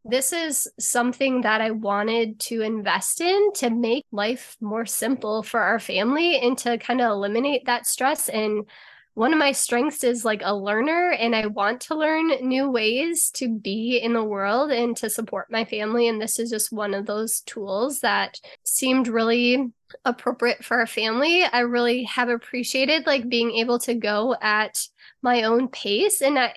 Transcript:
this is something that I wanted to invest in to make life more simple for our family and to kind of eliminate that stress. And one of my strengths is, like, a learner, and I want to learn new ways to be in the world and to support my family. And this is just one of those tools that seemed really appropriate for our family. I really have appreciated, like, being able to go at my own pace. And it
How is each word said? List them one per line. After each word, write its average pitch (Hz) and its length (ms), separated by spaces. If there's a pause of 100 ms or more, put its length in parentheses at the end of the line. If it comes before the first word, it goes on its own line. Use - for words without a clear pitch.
this 254 280
is 330 340 (140)
something 247 640
that 220 180
I 220 100
wanted 220 680
to 226 220
invest 202 580
in 392 340
to 247 160
make 233 400
life 220 500
more 220 240
simple 220 600
for 226 160
our 202 180
family 254 640
and 240 180
to 240 200
kind 247 220
of 240 120
eliminate 233 540
that 240 200
stress. 285 420
And 214 360 (500)
one 233 180
of 311 60
my 277 140
strengths 269 500
is, 240 220
like, 214 180
a 202 140
learner, 262 540
and 233 260
I 220 100
want 208 360
to - 120
learn 311 340 (120)
new 262 300
ways 247 640
to 262 120
be 220 520
in 233 160
the 226 100
world 214 480
and 240 240
to 220 140
support 208 420
my 226 140
family. 226 420
And 220 120
this 226 180
is 233 120
just 214 220
one 208 220
of 202 100
those 214 380
tools 214 580
that 202 400 (240)
seemed 254 440
really 240 640 (360)
appropriate 240 580
for 240 160
our 226 60
family. 262 580
I 247 160
really 240 440
have 240 260
appreciated, 262 760
like, 269 220
being 233 240
able 240 280
to 233 140
go 214 460
at 214 400 (400)
my 247 220
own 233 260
pace. 262 540
And 294 160
it 240 180